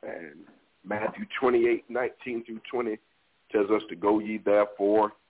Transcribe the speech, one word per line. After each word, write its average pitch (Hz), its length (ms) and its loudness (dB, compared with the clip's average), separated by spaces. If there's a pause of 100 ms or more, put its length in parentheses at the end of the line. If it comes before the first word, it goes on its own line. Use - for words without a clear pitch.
And 78 440 -14 (400)
Matthew 104 400 -6 (160)
twenty-eight 120 480 2
nineteen 117 560 -6
through 113 160 -12 (100)
twenty 117 260 -4 (540)
tells 101 180 2
us 107 200 2
to 87 80 -10
go 104 220 2
ye 107 180 -6
therefore 104 720 2 (180)